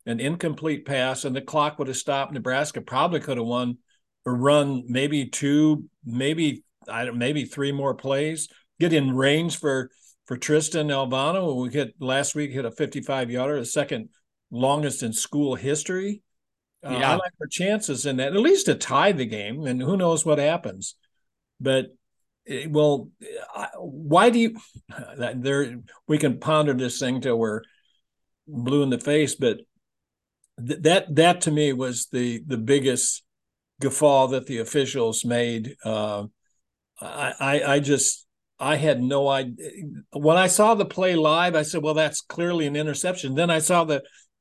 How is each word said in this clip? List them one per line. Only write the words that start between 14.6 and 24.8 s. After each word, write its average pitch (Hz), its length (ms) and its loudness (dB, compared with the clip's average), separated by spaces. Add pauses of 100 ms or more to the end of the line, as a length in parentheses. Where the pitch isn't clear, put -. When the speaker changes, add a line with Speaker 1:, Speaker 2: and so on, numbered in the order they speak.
Speaker 1:
in 113 100 -4
school 143 420 -2
history. 185 680 -4 (600)
Uh, 147 60 -10
I 123 100 -4
Speaker 2:
Yeah. 131 160 2
Speaker 1:
like 180 160 -4 (100)
our 147 60 -8
chances 175 580 -2
in 135 120 -2
that, 139 160 -2
at 202 60 2
least 349 280 4
to 151 80 4
tie 156 360 2
the 135 140 -2
game, 110 400 -8
and 127 160 -2
who 170 160 0
knows 165 280 2
what 151 140 2
happens. 139 560 -2 (640)
But, 135 280 0 (600)
eh, 139 220 -8
well, 147 400 2 (440)
I, - 240 -8
why 165 520 4
do 233 100 4
you, 226 180 2 (320)